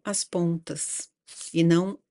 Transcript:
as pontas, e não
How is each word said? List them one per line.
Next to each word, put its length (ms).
as 220
pontas, 840
e 100
não 360